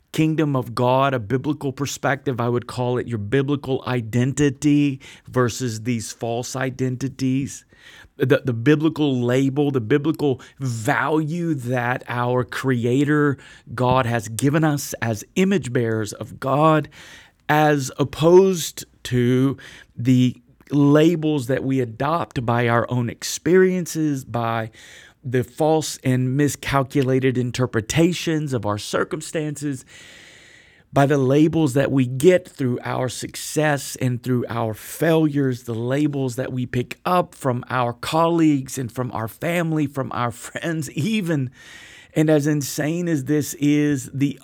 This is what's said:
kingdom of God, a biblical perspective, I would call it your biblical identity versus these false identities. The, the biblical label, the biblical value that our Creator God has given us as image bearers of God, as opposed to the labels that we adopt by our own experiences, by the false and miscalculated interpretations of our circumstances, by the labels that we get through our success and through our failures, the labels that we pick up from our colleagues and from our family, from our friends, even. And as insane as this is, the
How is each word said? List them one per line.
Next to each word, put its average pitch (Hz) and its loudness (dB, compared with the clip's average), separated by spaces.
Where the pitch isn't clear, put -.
kingdom 156 2
of 117 -2
God, 131 4
a 131 -2
biblical 135 -2
perspective, 135 -4
I 120 0
would 120 -2
call 123 -2
it - -6
your 117 -4
biblical 135 -2
identity 135 0
versus 117 -2
these 113 -4
false 117 -6
identities. 131 -4
The, 135 2
the 127 -2
biblical 143 2
label, 135 0
the 131 0
biblical 139 0
value 143 -2
that 123 -2
our 123 0
Creator 135 0
God 127 4
has 117 -2
given 139 0
us 147 0
as 113 -4
image 185 0
bearers 113 -2
of 107 -14
God, 151 2
as 147 2
opposed 175 4
to 127 2
the 127 4
labels 151 4
that 131 0
we 135 0
adopt 127 -4
by 120 2
our 117 2
own 123 -2
experiences, 165 0
by 113 -4
the 123 -2
false 156 0
and 127 0
miscalculated 135 0
interpretations 131 -2
of 104 -4
our 104 -2
circumstances, 151 -6
by 139 4
the 143 2
labels 151 2
that 135 0
we 135 2
get 170 2
through 127 -4
our 123 -4
success - -4
and 123 -2
through 123 -2
our 117 -4
failures, 147 0
the 117 -6
labels 135 -2
that 131 -4
we 127 -2
pick 123 -4
up 180 0
from 127 -4
our 120 0
colleagues 160 2
and 123 -6
from 123 -6
our 110 -6
family, 160 -2
from 135 -6
our 120 -2
friends, 160 -6
even. 165 -2
And 156 2
as 147 4
insane 151 -2
as 147 0
this 143 0
is, 147 0
the 135 -2